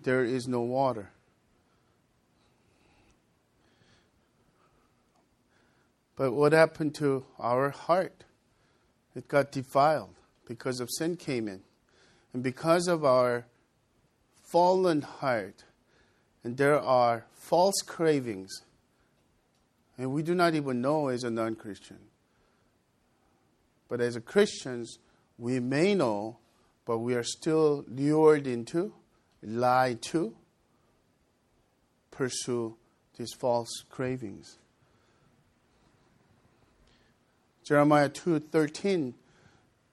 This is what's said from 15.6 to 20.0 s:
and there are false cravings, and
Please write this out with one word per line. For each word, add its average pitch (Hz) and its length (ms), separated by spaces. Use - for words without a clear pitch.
and 120 140
there 143 220
are 120 540
false 185 520
cravings, 123 800
and 131 140